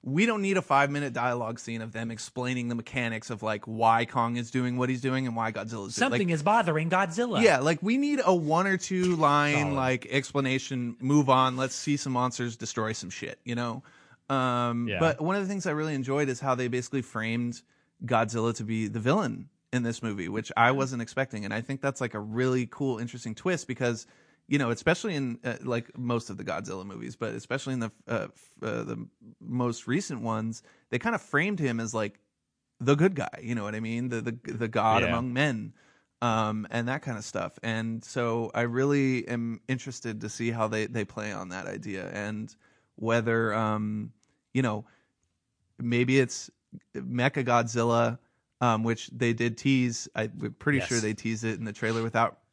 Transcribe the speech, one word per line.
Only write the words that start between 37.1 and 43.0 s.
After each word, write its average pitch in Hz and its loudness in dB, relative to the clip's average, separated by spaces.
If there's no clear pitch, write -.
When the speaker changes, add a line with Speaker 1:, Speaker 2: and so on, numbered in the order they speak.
Speaker 1:
stuff. - -6
And 113 -4
so 117 -2
I 117 2
really 131 2
am 117 -4
interested 120 -6
to 107 -6
see 117 -4
how 113 0
they, 110 0
they 117 -4
play 107 -8
on 95 -8
that 92 -8
idea 95 -8
and 104 -8
whether, 113 2